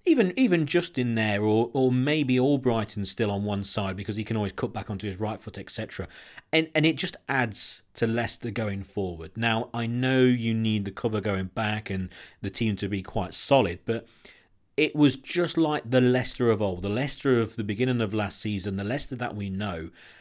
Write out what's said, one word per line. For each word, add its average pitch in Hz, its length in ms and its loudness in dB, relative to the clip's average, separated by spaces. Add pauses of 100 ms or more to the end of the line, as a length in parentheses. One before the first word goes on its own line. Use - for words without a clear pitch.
even, 247 320 4
even 180 300 2
Justin 127 480 0
there, 107 260 2
or, 110 320 4
or 131 180 4
maybe 131 440 2
Albrighton 123 680 2
still 104 260 -2
on 101 120 -2
one 101 200 -2
side 98 340 -4
because 101 200 -6
he 110 60 -4
can 113 140 -2
always 101 160 -2
cut - 180 -4
back - 180 -8
onto 104 180 -6
his 92 120 -6
right 107 220 -4
foot, - 160 -14
et - 140 -14
cetera. - 360 -10 (460)
And, 160 220 2
and 156 100 4
it 160 100 4
just - 220 -6 (100)
adds 127 540 -4 (140)
to 117 100 0
Leicester 113 460 -2
going 98 320 -4
forward. 87 520 -6
Now, 113 380 0
I 117 140 -4
know 127 340 2
you 117 320 4
need 110 320 2
the 98 60 -6
cover 107 300 -2
going 95 260 -2
back 107 420 -4
and 95 200 -4 (320)
the 98 100 -6
team 107 260 0
to 101 100 -4
be 98 140 -2
quite 90 320 -4
solid, 104 500 2
but 113 220 -4 (720)
it 151 180 2
was 147 220 6
just - 400 -4
like 151 320 0
the 127 120 6
Leicester 123 500 4
of 107 100 2
old, 92 220 0
the 101 60 -2
Leicester 127 520 2
of 110 140 -4
the 113 80 -4
beginning 117 360 0
of 107 140 0
last 104 260 -2
season, 98 380 -4
the 101 60 -4
Leicester 131 320 -6
that 117 200 -6
we 101 140 -6
know. 95 400 -6 (320)